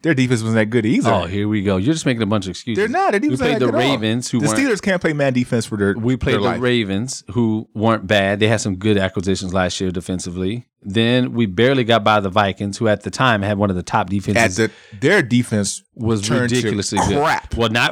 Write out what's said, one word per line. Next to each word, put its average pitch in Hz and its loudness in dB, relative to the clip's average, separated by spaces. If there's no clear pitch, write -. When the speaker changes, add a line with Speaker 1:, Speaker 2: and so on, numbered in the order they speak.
Speaker 1:
Their 160 2
defense 127 0
wasn't 113 -2
that 107 2
good 113 0
either. 131 2
Speaker 2:
Oh, 90 0
here 101 -4
we 107 -2
go. 98 2
You're 104 0
just 160 -4
making 120 0
a 104 0
bunch 98 -2
of 95 -6
excuses. 110 -6
Speaker 1:
They're 214 0
not. 359 0
Their 202 0
defense 294 -2
Speaker 2:
We 170 -2
played 151 0
Speaker 1:
wasn't - -2
that 127 2
Speaker 2:
the 117 0
Speaker 1:
good - 0
at 131 0
all. 139 2
Speaker 2:
Ravens, 110 -2
who 123 0
Speaker 1:
The 107 0
Speaker 2:
weren't 110 0
Speaker 1:
Steelers 262 0
can't 185 0
play 165 0
man 143 0
defense 123 0
for 110 -6
their, 101 2
Speaker 2:
We 120 0
played 131 -2
Speaker 1:
their 104 0
Speaker 2:
the 101 0
Speaker 1:
life. 92 -2
Speaker 2:
Ravens, 120 -2
who 110 0
weren't 107 2
bad. 101 2
They 107 4
had 110 2
some 98 -2
good 104 2
acquisitions 95 -2
last 90 0
year 92 -2
defensively. 92 -6
Then 120 0
we 117 2
barely 120 2
got 113 4
by 107 4
the 98 -2
Vikings, 98 0
who 113 0
at 104 2
the 101 -6
time 113 2
had 101 0
one 101 2
of 92 0
the 90 -4
top 101 -2
defenses. 101 0
Speaker 1:
At 110 0
the, - -20
their 190 4
defense 113 -2
Speaker 2:
was 110 -2
Speaker 1:
turned 120 0
to 120 0
Speaker 2:
ridiculously 107 -2
good. 95 0
Speaker 1:
crap. 151 -2
Speaker 2:
Well, 113 0
not, 120 0